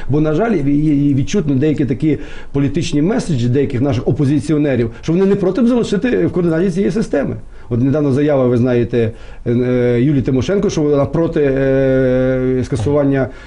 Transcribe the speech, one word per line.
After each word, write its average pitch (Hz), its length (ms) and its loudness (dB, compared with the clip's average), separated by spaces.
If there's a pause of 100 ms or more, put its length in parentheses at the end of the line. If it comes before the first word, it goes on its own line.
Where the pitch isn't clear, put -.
Бо, 139 120 2
на 156 140 2
жаль, 226 180 0
і, 143 180 0
і, 143 400 2
і 139 40 2
відчутно 143 400 0
деякі 143 300 0
такі 117 340 0 (340)
політичні 143 500 0
меседжі 165 460 0
деяких 120 320 0
наших 143 280 -2
опозиціонерів, 143 800 0 (120)
що 160 100 -2
вони 190 140 2
не 202 100 4
проти 320 260 0
б 233 60 2
залишити 208 580 0
в 135 60 -2
координаті 170 380 0
цієї 190 220 0
системи. 214 440 -2 (320)
От 120 140 0
недавно 139 300 0
заява, 139 340 2
ви 123 100 2
знаєте, 120 560 0 (340)
е, 120 60 0
е, 123 480 2
Юлії 139 220 2
Тимошенко, 175 480 0
що 165 120 -2
вона 143 220 2
проти, 165 380 0
е, 131 1200 2
скасування, 139 640 0 (180)